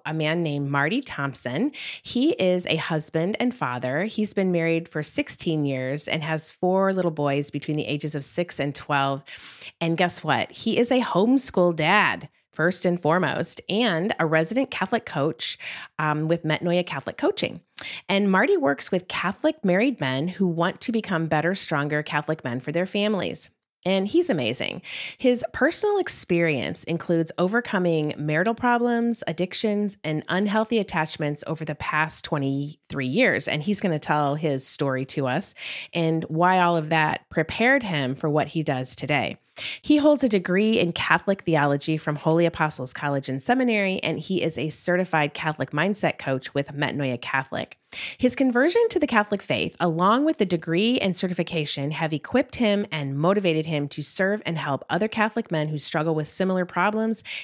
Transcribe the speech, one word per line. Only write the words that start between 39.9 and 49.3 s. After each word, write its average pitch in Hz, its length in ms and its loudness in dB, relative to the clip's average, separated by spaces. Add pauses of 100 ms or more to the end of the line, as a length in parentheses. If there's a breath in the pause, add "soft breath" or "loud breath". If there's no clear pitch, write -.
holds 294 260 6
a 254 60 4
degree 202 500 4
in 170 140 2
Catholic - 500 2
theology 147 540 2
from 151 180 -2
Holy 165 320 4
Apostles 156 440 -2
College 143 380 -4
and 135 140 -4
Seminary, 220 580 2
and 160 180 -2
he 175 220 -2
is 160 160 -2
a 156 120 -2
certified 170 640 0
Catholic 156 340 -2
mindset 170 480 0
coach - 380 -4
with 139 140 -2
Metanoia 143 520 -2
Catholic. - 560 -4 (400 loud breath)
His 247 180 2
conversion 269 540 4
to 359 100 0
the 294 60 4
Catholic 214 380 0